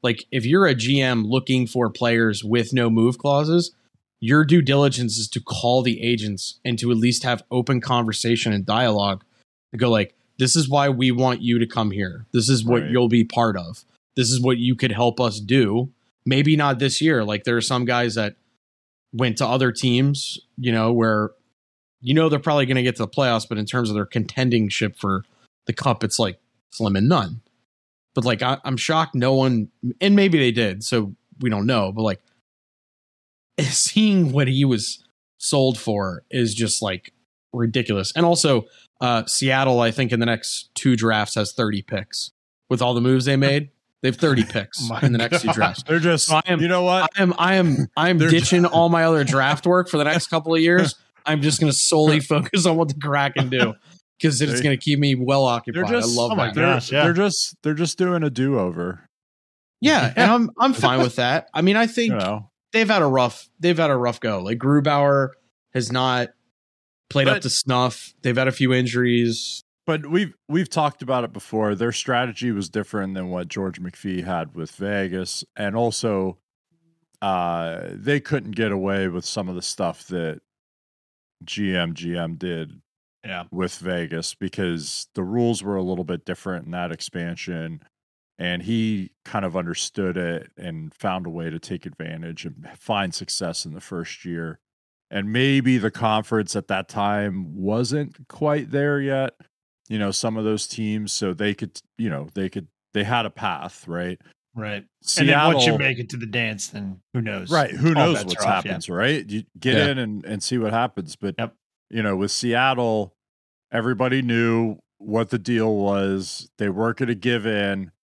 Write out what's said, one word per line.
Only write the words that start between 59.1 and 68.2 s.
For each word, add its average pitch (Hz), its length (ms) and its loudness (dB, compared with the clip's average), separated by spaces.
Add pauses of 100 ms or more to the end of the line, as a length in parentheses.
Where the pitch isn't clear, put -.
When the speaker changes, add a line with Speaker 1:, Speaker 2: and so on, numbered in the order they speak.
Speaker 1:
Yeah, 226 360 4
and 226 140 6
I'm, 233 280 4
I'm 262 160 4
fine 127 260 2
with 123 160 2
that. 127 380 0
I 151 80 0
mean, 196 140 4
I 226 100 4
think 226 260 -2
Speaker 2:
You 110 60 0
know. 104 320 -4 (220)
Speaker 1:
they've 220 160 2
had 202 140 4
a 147 40 4
rough, 127 420 0 (120)
they've 170 180 2
had 160 120 2
a 131 60 2
rough 120 240 -2
go. 104 220 -2
Like, 110 160 -4
Grubauer 143 720 4 (440)
has 120 180 -2
not 127 380 0 (800)
played 135 180 2
up 135 80 2
Speaker 2:
But 185 60 -6
Speaker 1:
to 127 80 -4
snuff. 123 720 -2